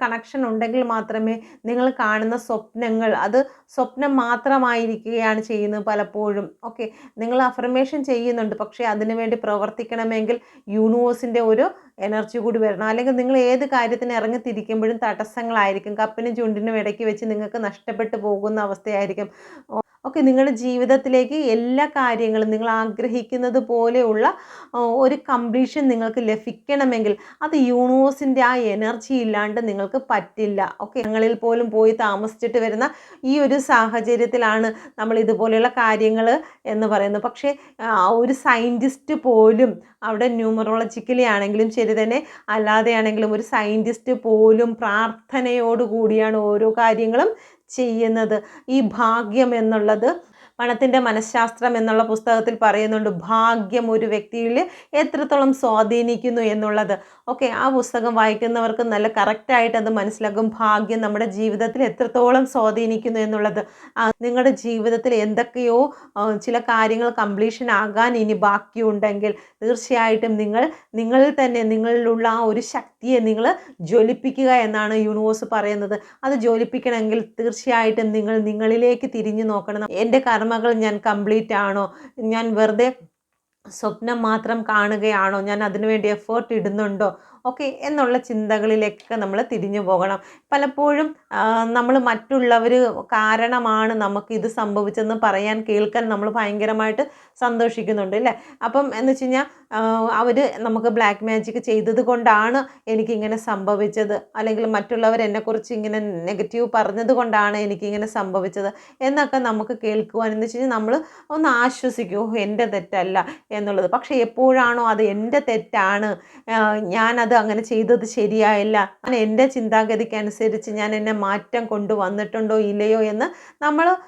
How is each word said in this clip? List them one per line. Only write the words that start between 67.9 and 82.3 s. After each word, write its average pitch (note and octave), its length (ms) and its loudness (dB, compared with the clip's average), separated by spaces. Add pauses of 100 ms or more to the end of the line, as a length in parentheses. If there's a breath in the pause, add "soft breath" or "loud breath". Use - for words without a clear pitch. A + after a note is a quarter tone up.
ഇനി G#3+ 160 0
ബാക്കിയുണ്ടെങ്കിൽ G#3 1000 0 (300 loud breath)
തീർച്ചയായിട്ടും A3+ 720 0
നിങ്ങൾ A3 340 0 (240 loud breath)
നിങ്ങളിൽ C4 500 4
തന്നെ A#3+ 180 0
നിങ്ങളിലുള്ള A3+ 640 2
ആ A3+ 120 2
ഒരു A3 220 0
ശക്തിയെ - 580 -2
നിങ്ങൾ A3+ 360 2 (260 loud breath)
ജ്വലിപ്പിക്കുക A#3+ 720 2
എന്നാണ് G#3+ 440 2
യൂണിവേഴ്സ് G#3+ 560 0
പറയുന്നത്. G#3 480 -2 (240 loud breath)
അത് C4+ 100 0
ജ്വലിപ്പിക്കണമെങ്കിൽ A#3 880 0 (200)
തീർച്ചയായിട്ടും A3+ 720 0
നിങ്ങൾ G#3+ 260 0
നിങ്ങളിലേക്ക് A3 800 2
തിരിഞ്ഞു G#3+ 280 -2
നോക്കണം. G#3 480 -4
"എൻ്റെ A3+ 280 2
കർമ്മകൾ A3+ 540 0
ഞാൻ G#3+ 320 0
കംപ്ലീറ്റ് A3 480 0
ആണോ? G3 400 -2 (260 loud breath)
ഞാൻ A3+ 360 -2